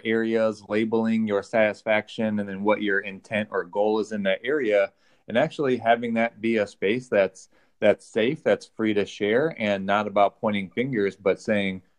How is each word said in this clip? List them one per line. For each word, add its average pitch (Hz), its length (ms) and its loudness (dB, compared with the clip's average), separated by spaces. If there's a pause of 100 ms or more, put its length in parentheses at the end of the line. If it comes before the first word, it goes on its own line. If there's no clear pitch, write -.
areas, 113 640 0
labeling 113 580 0
your 101 160 0
satisfaction, 107 960 0
and 101 100 -4
then 95 140 -8
what 104 200 0
your 98 180 0
intent 104 500 -6
or 92 140 -4
goal 104 340 0
is 104 140 -4
in 104 120 -6
that 95 200 0
area, 107 480 0 (340)
and 107 100 -4
actually 139 400 0
having 117 380 0
that 113 260 -2
be 113 180 0
a 104 80 0
space 113 420 -4
that's, 98 400 0 (320)
that's - 260 2
safe, 123 380 -2
that's 104 220 0
free 110 280 -2
to 101 100 0
share, 117 540 -2
and 101 260 -2
not 104 220 0
about 101 340 2
pointing 101 300 -2
fingers, 117 460 -2
but 95 240 0
saying, 98 420 -2 (160)